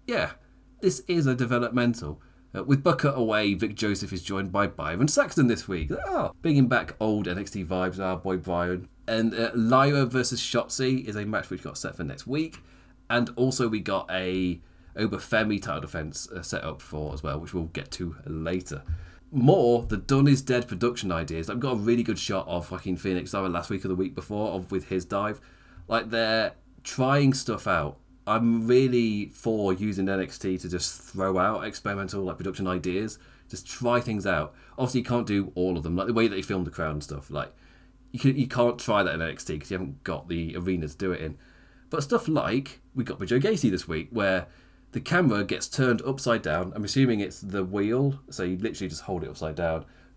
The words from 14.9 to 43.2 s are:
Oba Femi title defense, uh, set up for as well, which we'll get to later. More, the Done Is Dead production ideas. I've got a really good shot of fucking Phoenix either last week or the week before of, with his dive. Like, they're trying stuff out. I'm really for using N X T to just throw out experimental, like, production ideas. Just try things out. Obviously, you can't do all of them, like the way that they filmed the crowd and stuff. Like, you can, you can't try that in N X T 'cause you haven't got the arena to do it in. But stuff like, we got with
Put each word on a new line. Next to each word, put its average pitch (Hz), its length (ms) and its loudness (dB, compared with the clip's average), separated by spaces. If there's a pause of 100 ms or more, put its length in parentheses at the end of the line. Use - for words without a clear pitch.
Oba 101 200 0
Femi 107 460 2
title 80 180 -4
defense, 78 500 -8
uh, 87 120 -10
set - 200 -6
up 76 200 -8
for 76 320 -8
as 71 80 -8
well, 76 180 -4
which 85 140 -12
we'll 85 100 -2
get - 280 -10
to 85 240 -6 (100)
later. 80 560 -4 (480)
More, 120 540 6
the 107 120 -2
Done 135 320 4
Is 139 140 6
Dead 127 260 0
production 110 420 -2
ideas. 82 380 -2
I've 107 100 -4
got 131 140 0
a 117 40 0
really 117 260 4
good 104 160 0
shot - 280 -2
of 85 200 -4
fucking 90 320 -4
Phoenix 90 340 -2
either 95 160 -2
last 85 220 -2
week 98 140 -2
or 95 40 -2
the 92 60 0
week 92 200 -2
before 104 360 -4
of, 92 200 -6
with 95 180 -2
his 90 180 0
dive. 104 340 -2 (480)
Like, 113 220 -2
they're 110 420 2 (320)
trying 135 480 4
stuff 113 340 -2
out. 80 320 0 (260)
I'm 113 440 2
really 120 640 4
for 104 420 0
using 98 360 0
N 98 120 2
X - 180 -6
T 92 200 -2
to 90 100 -8
just - 340 -4
throw 95 360 0
out 98 260 2
experimental, 98 580 -4
like, 90 140 -4
production 95 320 -4
ideas. 90 500 -2 (300)
Just - 180 -12
try 120 340 0
things 104 260 -2
out. 78 280 0 (240)
Obviously, 127 220 0
you 120 60 -8
can't 120 200 0
do 101 300 0
all 90 200 2
of 76 60 -4
them, 85 140 -2
like 95 100 0
the 120 60 0
way 113 160 4
that 101 80 -2
they 95 60 -2
filmed 92 240 -2
the - 40 -6
crowd 78 220 -4
and 73 100 -6
stuff. 71 280 -12
Like, 71 220 -6 (600)
you - 80 -8
can, 135 160 4
you 123 100 2
can't 120 320 2
try 104 240 2
that 82 120 2
in 82 80 -2
N 80 80 -2
X - 140 -10
T 78 140 -6
'cause - 120 -12
you 92 80 -2
haven't 73 260 -8
got 82 240 -6
the 85 280 -2
arena 87 300 -2
to 73 100 -10
do 95 140 -2
it 87 100 -4
in. 78 160 -8 (540)
But 143 140 -2
stuff 226 240 0
like, 135 520 -2 (140)
we 131 80 -2
got - 160 -6
with 95 120 -6